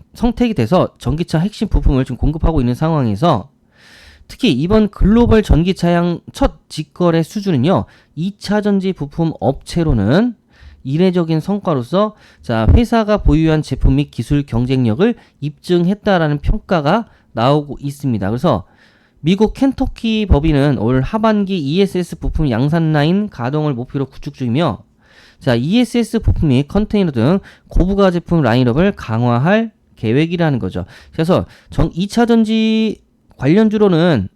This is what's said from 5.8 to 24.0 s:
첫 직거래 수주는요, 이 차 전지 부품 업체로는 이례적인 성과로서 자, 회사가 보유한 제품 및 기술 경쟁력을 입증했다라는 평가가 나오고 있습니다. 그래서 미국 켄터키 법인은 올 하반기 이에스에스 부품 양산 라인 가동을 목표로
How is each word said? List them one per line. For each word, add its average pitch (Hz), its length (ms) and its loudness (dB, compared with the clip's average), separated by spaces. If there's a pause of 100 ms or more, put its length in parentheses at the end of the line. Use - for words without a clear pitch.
첫 - 360 -4
직거래 165 540 -2
수주는요, 165 640 0 (280)
이 185 220 -8
차 208 240 -4
전지 196 320 -2
부품 165 480 -6
업체로는 147 960 0 (480)
이례적인 165 560 0
성과로서 190 760 -2 (260)
자, 113 320 -2
회사가 220 460 2
보유한 156 440 2
제품 135 340 0
및 143 140 -2
기술 143 340 -4
경쟁력을 127 720 0 (260)
입증했다라는 175 1000 -2
평가가 185 680 -2 (240)
나오고 143 480 0
있습니다. 127 500 -4
그래서 123 360 0 (540)
미국 196 340 2
켄터키 233 720 -2
법인은 147 520 2
올 127 240 0
하반기 208 560 0
이에스에스 175 640 -2
부품 - 280 -2
양산 151 440 0
라인 170 360 0
가동을 147 460 -4
목표로 127 320 -6